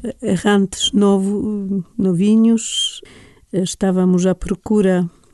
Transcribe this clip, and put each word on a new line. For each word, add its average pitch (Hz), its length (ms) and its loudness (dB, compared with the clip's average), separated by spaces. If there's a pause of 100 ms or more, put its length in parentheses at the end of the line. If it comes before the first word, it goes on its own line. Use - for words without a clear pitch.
(220)
errantes 196 680 0
novo-, 196 960 0 (120)
novinhos. 220 1040 0 (520)
Estávamos 185 720 0
à 185 80 2
procura 190 760 0 (260)